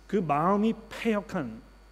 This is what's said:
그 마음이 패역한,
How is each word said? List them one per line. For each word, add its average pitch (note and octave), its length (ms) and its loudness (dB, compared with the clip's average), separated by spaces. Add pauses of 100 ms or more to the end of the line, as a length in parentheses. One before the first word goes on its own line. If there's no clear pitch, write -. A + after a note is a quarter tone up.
그 - 80 -4
마음이 G3 580 2 (160)
패역한, F#3 720 -4 (300)